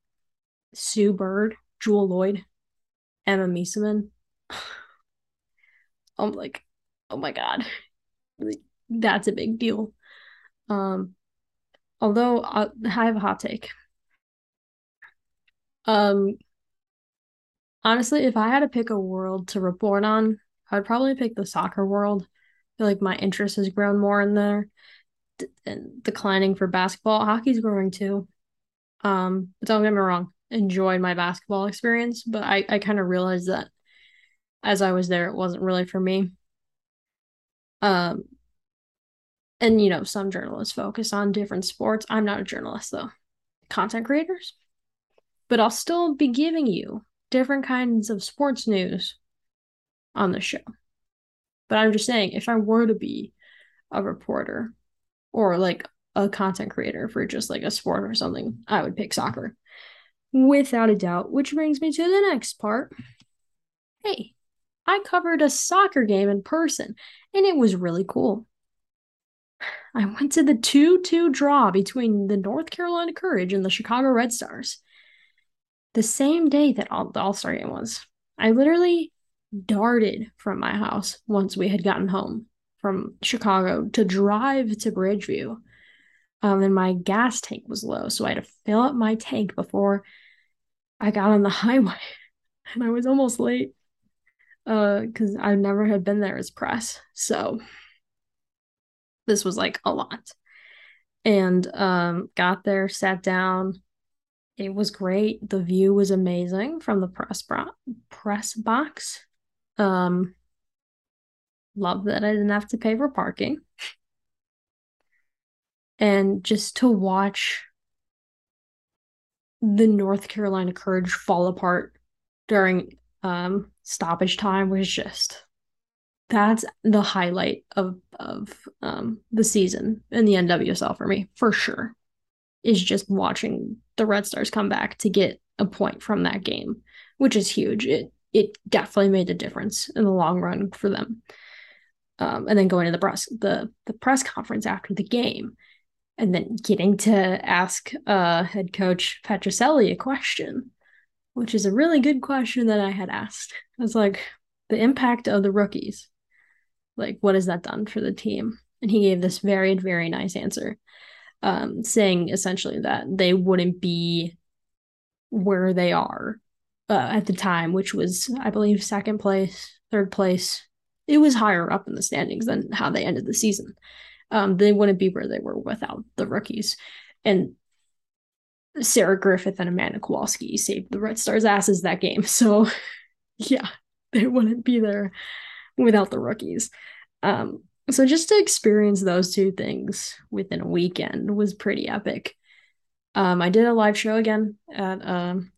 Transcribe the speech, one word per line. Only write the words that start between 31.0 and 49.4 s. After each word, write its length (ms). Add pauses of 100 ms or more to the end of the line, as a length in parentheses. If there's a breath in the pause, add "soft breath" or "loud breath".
my 140
basketball 520
experience, 560
but 200
I, 260
I 100
kinda 240
realized 460
that 200 (960 soft breath)
as 180
I 120
was 160
there, 180
it 80
wasn't 280
really 220
for 140
me. 320 (1500)
Um, 420 (1400)
and, 220
you 80
know, 140
some 280
journalists 420
focus 380
on 200
different 340
sports. 440
I'm 160
not 140
a 60
journalist, 460
though. 180 (600)
Content 360
creators. 480 (960)
But 100
I'll 100
still 460
be 140
giving 360
you 400 (240)
different 360
kinds 440
of 140
sports 440
news 480 (1000)